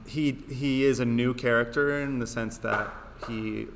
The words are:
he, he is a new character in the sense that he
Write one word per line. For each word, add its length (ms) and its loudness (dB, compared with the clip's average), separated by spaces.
he, 240 0
he 360 2
is 160 4
a 40 2
new 280 4
character 680 2
in 200 -2
the 80 -2
sense 320 -4
that 280 0
he 480 -4